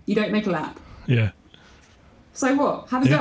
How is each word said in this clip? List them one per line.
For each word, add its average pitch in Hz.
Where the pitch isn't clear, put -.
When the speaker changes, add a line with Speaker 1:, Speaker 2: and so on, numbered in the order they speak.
Speaker 1:
You 202
don't 208
make 208
a 190
lap." 156
Speaker 2:
Yeah. 113
Speaker 1:
So 262
what? -
Have 262
a 127
Speaker 2:
Yeah. -